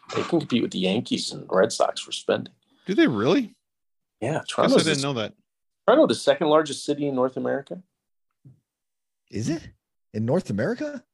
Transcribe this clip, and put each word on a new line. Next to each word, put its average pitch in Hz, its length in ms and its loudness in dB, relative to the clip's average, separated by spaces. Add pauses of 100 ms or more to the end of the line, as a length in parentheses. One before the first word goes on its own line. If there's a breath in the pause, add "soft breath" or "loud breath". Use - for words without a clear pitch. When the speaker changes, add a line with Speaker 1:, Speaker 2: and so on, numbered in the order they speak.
(160)
Speaker 1:
They 151 80 -2
can 170 160 0
compete 120 220 0
with 98 100 -4
the 95 80 -6
Yankees 92 540 -2
and - 160 -14
Red 95 240 4
Sox - 280 -2
for - 120 -14
spending. - 400 -4 (320)
Speaker 2:
Do 180 80 -4
they 311 140 6
really? 185 480 0 (640)
Speaker 1:
Yeah, 131 140 -4
Speaker 2:
Guess - 80 -4
I - 40 -16 (100)
Speaker 1:
Toronto's 233 280 4
Speaker 2:
didn't 151 180 0
Speaker 1:
the, 139 60 -2
Speaker 2:
know 143 60 -2
that. 107 200 -4 (540)
Speaker 1:
Toronto, 262 200 6
the - 80 2
second 143 320 2
largest 151 360 2
city 143 240 -2
in 139 80 -4
North 131 220 0
America. 131 440 -6 (1500)
Speaker 3:
Is 113 200 -6
it - 120 -4 (520)
in 110 120 -4
North 151 240 -2
America? 247 520 -4 (120)